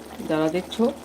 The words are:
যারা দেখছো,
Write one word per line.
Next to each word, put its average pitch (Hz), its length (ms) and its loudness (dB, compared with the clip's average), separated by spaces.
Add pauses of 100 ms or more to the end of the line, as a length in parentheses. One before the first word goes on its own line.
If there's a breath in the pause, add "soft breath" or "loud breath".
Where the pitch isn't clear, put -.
(280)
যারা 156 200 4
দেখছো, 185 440 2 (120)